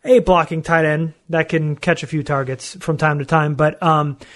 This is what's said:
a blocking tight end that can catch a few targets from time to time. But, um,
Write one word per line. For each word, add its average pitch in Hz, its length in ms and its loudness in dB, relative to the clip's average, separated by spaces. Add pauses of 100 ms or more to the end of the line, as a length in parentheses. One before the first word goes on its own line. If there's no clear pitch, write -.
a 254 160 6
blocking 165 420 2
tight 165 220 2
end 156 300 0 (160)
that 160 180 0
can 151 260 -2
catch 165 300 -2
a - 20 -12
few 151 160 -4
targets 135 560 -6
from 160 180 -4
time 151 220 0
to 143 60 -4
time. 151 320 0
But, 151 260 0
um, 151 360 0 (180)